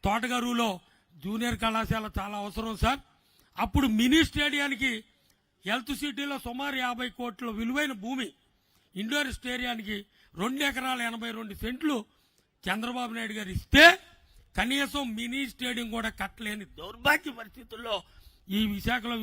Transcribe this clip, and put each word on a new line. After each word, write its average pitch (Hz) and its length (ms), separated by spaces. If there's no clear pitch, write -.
తోటగారులో 233 640
జూనియర్ 220 480
కళాశాల 220 440
చాలా 202 240
అవసరం 220 320
సార్. 262 160
అప్పుడు 277 280
మినీ 254 300
స్టేడియానికి 285 640
హెల్త్ 247 360
సిటీలో 285 360
సుమారు 269 300
యాభై 247 200
కోట్ల 240 400
విలువైన 269 340
భూమి 254 220
ఇండోర్ 262 420
స్టేడియానికి 240 600
రెండు 254 340
ఎకరాల 254 320
ఎనభై 226 260
రెండు 220 260
సెంట్లు 254 340
చంద్రబాబు 233 520
నాయుడు 220 220
గారు 196 180
ఇస్తే - 280
కనీసం 277 460
మినీ 240 220
స్టేడియం 240 420
కూడా 220 160
కట్టలేని 208 460
దౌర్భాగ్య 254 580
పరిస్థితుల్లో 226 560
ఈ 214 40
విశాఖలో 233 480